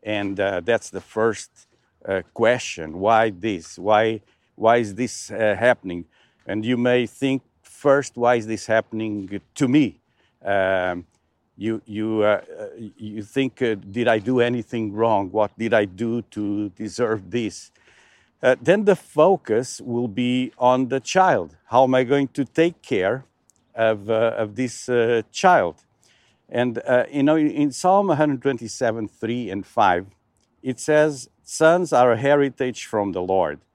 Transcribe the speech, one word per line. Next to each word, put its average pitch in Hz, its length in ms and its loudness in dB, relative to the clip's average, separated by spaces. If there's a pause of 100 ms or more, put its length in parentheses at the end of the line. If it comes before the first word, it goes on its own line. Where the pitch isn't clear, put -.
And, 101 360 -4
uh, 98 240 -2
that's 113 280 -2
the 92 100 -10
first, 110 480 -2 (560)
uh, 95 160 -2 (140)
question. 101 640 -2
Why 110 320 2
this? 90 480 -8
Why, 107 420 2 (340)
why 113 220 4
is 107 160 -2
this, - 380 -8
uh, 107 260 0
happening? 92 480 0 (400)
And 107 180 -6
you 123 140 0
may 123 300 2
think, 135 340 -4 (220)
first, - 520 0
"Why 120 200 2
is 110 100 -4
this 110 220 -8
happening 107 720 -2 (140)
to 139 120 0
me?" 127 320 2 (460)
Um, 95 600 0 (480)
you, 110 320 -6
you, 107 340 -4
uh, 104 200 4 (180)
uh, 107 60 -12 (320)
you 107 260 -12
think, 131 400 -4
uh, 113 100 0
"Did 101 340 -4
I 113 120 4
do 123 200 0
anything 117 540 -2
wrong? 104 380 0
What 104 260 -2
did 113 160 -2
I 107 120 4
do 113 360 -6
to 104 480 -6
deserve 107 640 -6
this?" 113 400 -8 (720)
Uh, 127 180 4
then 190 240 2
the 196 100 6
focus 147 880 0
will 120 260 -4
be 123 520 -2
on 127 300 2
the 135 100 -2
child. 123 560 0 (160)
How 127 140 6
am 131 100 0
I 131 80 4
going 139 300 0
to 131 120 -4
take 165 380 0
care 113 420 -2 (480)
of, 110 380 -2
uh, 113 260 0
of 104 180 -6
this, 123 320 -8
uh, 117 440 0
child? 139 520 2 (640)
And, 120 300 -2
uh, 123 320 2
you 139 140 -2
know, 151 120 4
in, 151 140 2
in 139 220 -2
Psalm 190 400 2
a 147 40 2
hundred 139 280 0
twenty-seven, 113 640 -4
three 117 420 -6
and 98 160 -8
five, 95 400 2 (560)
it 127 180 -8
says, 151 520 0 (120)
"Sons 165 480 2
are 123 200 6
a 113 60 2
heritage 139 680 0
from 101 260 -2
the 90 120 -6
Lord 90 360 0 (160)